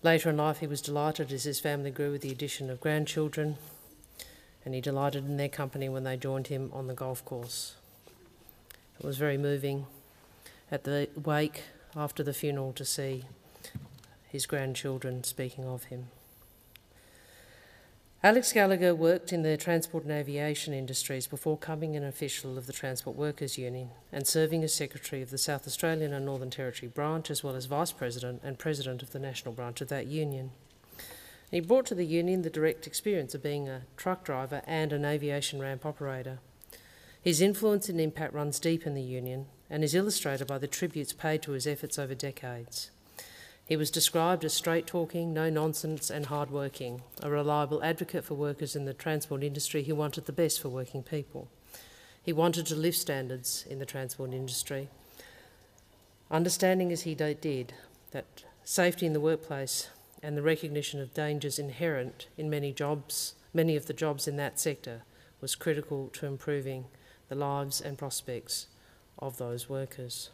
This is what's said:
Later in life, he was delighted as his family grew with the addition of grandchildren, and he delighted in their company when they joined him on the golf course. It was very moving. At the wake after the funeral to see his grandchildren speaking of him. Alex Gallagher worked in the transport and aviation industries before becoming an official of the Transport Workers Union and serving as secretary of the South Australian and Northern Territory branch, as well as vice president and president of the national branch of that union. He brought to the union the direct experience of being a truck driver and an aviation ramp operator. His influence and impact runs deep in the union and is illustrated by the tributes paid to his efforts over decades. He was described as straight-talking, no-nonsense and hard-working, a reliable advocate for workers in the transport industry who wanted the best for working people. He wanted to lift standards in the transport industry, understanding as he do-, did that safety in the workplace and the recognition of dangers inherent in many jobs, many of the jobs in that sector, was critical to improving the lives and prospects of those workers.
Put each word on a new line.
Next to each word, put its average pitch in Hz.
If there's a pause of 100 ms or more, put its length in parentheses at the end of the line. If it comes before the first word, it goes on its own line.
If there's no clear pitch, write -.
Later 165
in 151
life, 151
he 165
was 143
delighted 147
as 123
his 143
family 143
grew 143
with 139
the 135
addition 135
of 127
grandchildren, 151 (1080)
and 131
he 131
delighted 139
in 143
their 143
company 135
when 131
they 131
joined 135
him 131
on 135
the 127
golf 131
course. - (1200)
It -
was 139
very 143
moving. 139 (880)
At 147
the 143
wake 151 (320)
after 151
the 139
funeral 139
to 135
see 135 (1040)
his 139
grandchildren 131
speaking 127
of 127
him. 123 (2250)
Alex 226
Gallagher 190
worked 165
in 170
the 156
transport 165
and 147
aviation 147
industries 131
before 151
becoming 156
an 147
official 135
of 127
the 135
Transport 131
Workers 143
Union 127 (200)
and 139
serving 160
as 156
secretary 139
of 127
the 135
South 143
Australian 156
and 139
Northern 131
Territory 127
branch, 156
as 143
well 135
as 131
vice 147
president 123
and 135
president 131
of 131
the 135
national 127
branch 120
of 131
that 131
union. 139 (1000)
He 175
brought 240
to -
the 175
union 175
the 160
direct 156
experience 170
of 135
being 143
a 131 (140)
truck 185
driver 135
and 156
an 147
aviation 143
ramp 135
operator. 131 (840)
His 165
influence 202
and 170
impact 156
runs 147
deep 165
in 147
the 135
union 127 (240)
and 156
is 143
illustrated 151
by 139
the 139
tributes 151
paid 156
to 143
his 131
efforts 147
over 135
decades. 123 (760)
He 160
was 151
described 165
as 151
straight-talking, 170
no-nonsense 156
and 147
hard-working, 135 (180)
a 147
reliable 147
advocate 165
for 156
workers 143
in 143
the 135
transport 147
industry 147
who 147
wanted 151
the 156
best 156
for 147
working 127
people. 139 (720)
He 170
wanted 165
to 156
lift 165
standards 131
in 135
the 139
transport 131
industry, 131 (1400)
understanding 180
as 165
he 160
do-, 151
did 139 (400)
that - (180)
safety 175
in 156
the 151
workplace 151 (340)
and 147
the 147
recognition 147
of 127
dangers 147
inherent 139 (100)
in 156
many 143
jobs, 143 (180)
many 165
of 143
the -
jobs 147
in 143
that 143
sector, 127 (380)
was 135
critical 143
to -
improving 135 (440)
the 135
lives 139
and 139
prospects - (500)
of 135
those 120
workers. 135